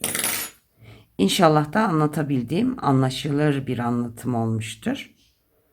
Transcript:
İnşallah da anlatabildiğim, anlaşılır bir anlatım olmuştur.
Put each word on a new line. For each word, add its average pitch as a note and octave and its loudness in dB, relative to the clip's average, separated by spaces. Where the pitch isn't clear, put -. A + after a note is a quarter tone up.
İnşallah D#3 4
da A3 2
anlatabildiğim, D3+ 0
anlaşılır C#3 2
bir B2 -4
anlatım A#2+ -2
olmuştur. A2+ -4